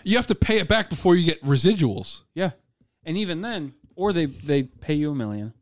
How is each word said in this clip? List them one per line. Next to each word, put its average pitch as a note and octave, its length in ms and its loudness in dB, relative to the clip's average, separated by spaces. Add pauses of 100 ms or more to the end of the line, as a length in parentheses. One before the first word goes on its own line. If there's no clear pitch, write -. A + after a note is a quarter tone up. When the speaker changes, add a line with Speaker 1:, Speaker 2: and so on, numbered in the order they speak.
Speaker 1:
You G3+ 120 2
have B3 120 0
to G#3+ 80 2
pay A3 220 2
it E3 100 -2
back G#3+ 220 2
before F3 260 4
you F3 80 4
get D#3+ 180 0
residuals. C#3 800 0 (120)
Speaker 2:
Yeah. F3 160 -2 (540)
And D#3+ 120 -4
even F3+ 240 -4
then, F#3 340 -8 (220)
or G3 160 0
they, E3 140 0
they C#3 380 -2
pay - 300 -6
you D3+ 160 0
a D3 60 -4
million. G#2+ 460 -6